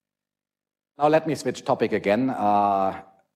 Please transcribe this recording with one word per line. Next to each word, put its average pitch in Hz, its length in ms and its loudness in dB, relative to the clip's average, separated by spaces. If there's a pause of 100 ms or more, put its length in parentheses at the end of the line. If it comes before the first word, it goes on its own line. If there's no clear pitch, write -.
(960)
Now 143 100 2
let 156 180 2
me 156 80 -2
switch - 320 -6
topic 120 260 0
again. 110 380 0
Uh, 101 720 0 (340)